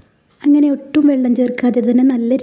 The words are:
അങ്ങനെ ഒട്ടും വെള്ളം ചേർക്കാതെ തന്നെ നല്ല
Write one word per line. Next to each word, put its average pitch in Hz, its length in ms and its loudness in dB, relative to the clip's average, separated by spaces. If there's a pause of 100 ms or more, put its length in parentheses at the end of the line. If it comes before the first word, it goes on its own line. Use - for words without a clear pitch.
(440)
അങ്ങനെ 294 320 2
ഒട്ടും 294 380 -2
വെള്ളം 247 260 0
ചേർക്കാതെ 247 500 -2
തന്നെ 247 240 2
നല്ല 233 180 -4 (120)